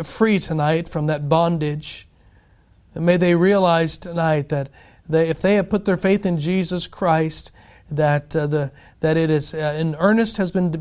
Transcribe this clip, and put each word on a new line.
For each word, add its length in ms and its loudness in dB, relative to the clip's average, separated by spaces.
free 360 2
tonight 500 -2
from 200 -2
that 200 -2
bondage. 800 -2
And 120 -4
may 100 6
they 180 4
realize 600 2
tonight 540 -2
that 180 -4
they, 220 2
if 100 -6
they 140 2
have 160 0
put 160 -2
their 100 2
faith 300 0
in 120 0
Jesus 480 -2
Christ, 640 -2
that, 460 0
uh, 100 0
the, 240 -2
that 160 2
it 140 2
is, 240 0
uh, 40 -12
an 400 -4
earnest 380 2
has 140 -2
been 200 0